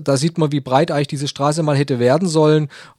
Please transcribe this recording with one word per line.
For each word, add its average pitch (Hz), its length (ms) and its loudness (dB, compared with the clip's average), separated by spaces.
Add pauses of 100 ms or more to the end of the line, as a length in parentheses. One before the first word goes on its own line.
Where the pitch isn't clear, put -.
Da 139 100 2
sieht 156 220 -2
man, 156 160 0
wie 143 80 -2
breit 139 280 2
eigentlich 147 180 -2
diese 143 200 -8
Straße 151 360 -2
mal 151 120 0
hätte 139 220 0
werden 131 300 2
sollen. 156 420 2 (300)